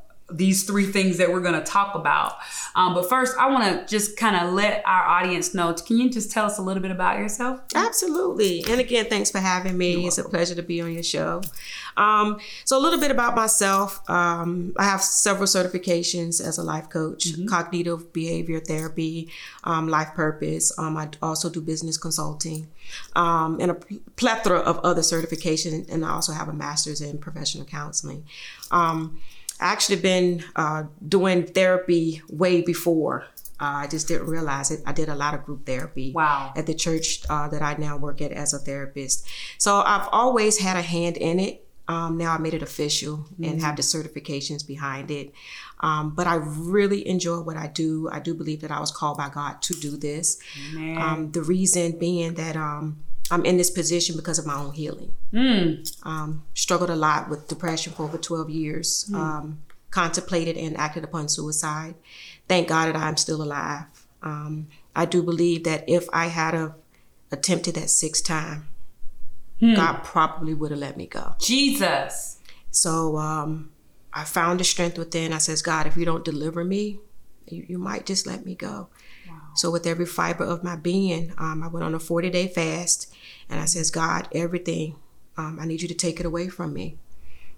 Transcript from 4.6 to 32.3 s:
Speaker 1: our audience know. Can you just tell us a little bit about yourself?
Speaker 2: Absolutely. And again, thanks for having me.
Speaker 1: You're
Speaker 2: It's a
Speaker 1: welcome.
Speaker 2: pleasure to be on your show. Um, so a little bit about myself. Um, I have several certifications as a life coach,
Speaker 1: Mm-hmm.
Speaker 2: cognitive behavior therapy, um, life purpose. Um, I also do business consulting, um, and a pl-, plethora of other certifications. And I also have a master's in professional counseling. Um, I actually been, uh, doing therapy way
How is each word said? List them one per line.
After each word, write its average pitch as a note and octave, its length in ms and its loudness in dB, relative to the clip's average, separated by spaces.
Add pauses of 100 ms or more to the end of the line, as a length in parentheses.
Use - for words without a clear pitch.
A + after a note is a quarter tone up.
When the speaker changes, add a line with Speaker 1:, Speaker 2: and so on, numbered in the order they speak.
Speaker 1:
our F#3 180 6
audience F3 500 2
know. F3 200 2
Can A3+ 240 0
you B3 120 4
just A3+ 220 -2
tell G#3+ 140 2
us G#3 120 -2
a G3 40 -4
little F#3+ 200 0
bit F#3 100 -2
about F#3 280 2
yourself? A#3+ 400 -2 (160)
Speaker 2:
Absolutely. E4+ 920 2
And A#3 120 4
again, A#3+ 300 2
thanks G#3 200 0
for G3 100 0
having F#3 380 0
me. F3+ 200 4
Speaker 1:
You're F3+ 100 0
Speaker 2:
It's F3 100 0
a F3+ 40 -2
Speaker 1:
welcome. - 100 -10
Speaker 2:
pleasure E3+ 240 2
to E3+ 80 -4
be E3+ 180 -2
on E3+ 120 -4
your E3+ 100 -4
show. E3 380 -2 (560)
Um, G#3 420 4 (260)
so C4 140 4
a - 20 6
little D4+ 180 4
bit C#4+ 120 4
about A#3+ 240 2
myself. G3+ 760 2
Um, F3 680 2
I F#3+ 60 4
have G3 180 2
several G3 420 2
certifications F3+ 1000 2
as D#3+ 140 -4
a E3+ 60 -4
life D#3 260 -4
coach, - 360 -2
Speaker 1:
Mm-hmm. E3+ 220 -2
Speaker 2:
cognitive E3+ 680 -2
behavior E3 480 -2
therapy, D#3+ 680 -2 (360)
um, D#3+ 220 0
life D#3 280 0
purpose. D#3 640 0
Um, D#3+ 180 -2
I D#3 120 -6 (120)
also D#3+ 280 -2
do D#3+ 120 -6
business D#3 360 -4
consulting, D#3 720 -6 (460)
um, E3 440 2
and F3+ 120 2
a E3+ 40 -6
pl-, G3+ 240 -12 (160)
plethora A3+ 440 2
of - 200 0
other F3 220 2
certifications. D#3+ 920 -2
And D#3+ 100 -2
I D#3+ 80 -2
also D#3+ 200 -2
have D#3 160 -6
a D#3 60 -6
master's D3 480 -4
in D3 180 -8
professional D3+ 460 -8
counseling. D3 600 -8 (460)
Um, D#3+ 480 2 (400)
I - 80 0
actually G3 300 2
been, F3+ 460 2 (120)
uh, D#3 300 -2 (220)
doing F#3 380 4
therapy F3 800 4
way F3 360 4